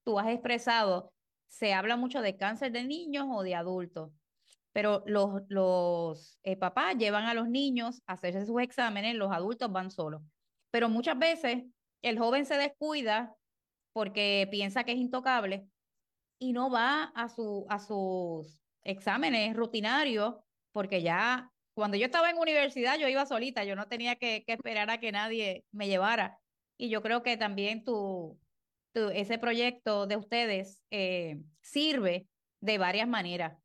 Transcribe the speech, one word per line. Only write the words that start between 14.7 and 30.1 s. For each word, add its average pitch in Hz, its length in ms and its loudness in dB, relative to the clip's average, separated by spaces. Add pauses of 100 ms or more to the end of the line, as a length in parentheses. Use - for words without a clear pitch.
que 240 100 -4
es 247 60 -2
intocable 247 680 0 (760)
y 254 120 0
no 254 160 0
va 262 340 2 (100)
a 233 140 -4
su, 208 400 -6
a 202 100 -2
sus 185 840 -4 (200)
exámenes 220 720 0
rutinarios, 226 840 0 (360)
porque 190 300 0
ya 226 480 2 (240)
cuando 208 240 0
yo 240 80 2
estaba 330 240 4
en 339 80 0
universidad 285 600 2
yo 285 100 2
iba 269 180 2
solita, 240 380 -2
yo 196 120 -4
no 208 120 -6
tenía 240 280 -4
que, 220 300 -4
que 233 80 -2
esperar 220 340 -2
a 226 120 -2
que 226 120 -4
nadie 214 580 -4
me 208 180 -6
llevara. 196 500 2 (400)
Y 240 100 -4
yo 214 140 -2
creo 233 200 0
que 240 140 0
también 208 480 -2
tu, 190 560 -4 (540)
tu, 214 160 2
ese 202 280 0
proyecto 233 680 0
de 208 100 0